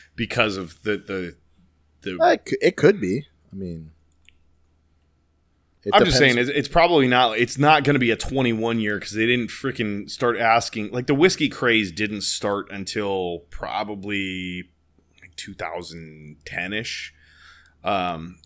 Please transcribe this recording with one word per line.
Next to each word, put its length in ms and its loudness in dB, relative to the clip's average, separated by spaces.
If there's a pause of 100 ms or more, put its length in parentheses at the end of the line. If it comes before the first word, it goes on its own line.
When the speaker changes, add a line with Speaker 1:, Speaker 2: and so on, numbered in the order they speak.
(160)
Speaker 1:
because 420 0
of 240 -10
the, 160 -2
the, 380 -8 (680)
the 200 -6
Speaker 2:
Uh, 100 4
it 140 -2
cou-, 140 -4
it 160 2
could 240 4
be. 280 -4 (260)
I 20 -14
mean, 360 -12 (1900)
it 100 -4
Speaker 1:
I'm 100 8
just 140 4
Speaker 2:
depends. 180 6
Speaker 1:
saying, 140 2
it's, 80 -2
it's 100 0
probably 400 4
not, 300 4
it's 200 0
not 260 6
gonna 160 4
be 120 2
a 60 2
twenty-one 640 0
year 200 -2
'cause 120 -12
they 160 0
didn't 220 0
freaking 600 -6
start 280 -2
asking, 540 2
like, 160 -4
the 80 4
whiskey 320 4
craze 440 2
didn't 300 -4
start 500 -4
until 680 -4 (120)
probably, 1120 -6 (580)
like, 140 -20
two 180 -14
thousand 920 -12
ten-ish, 680 -8 (680)
um, 640 -4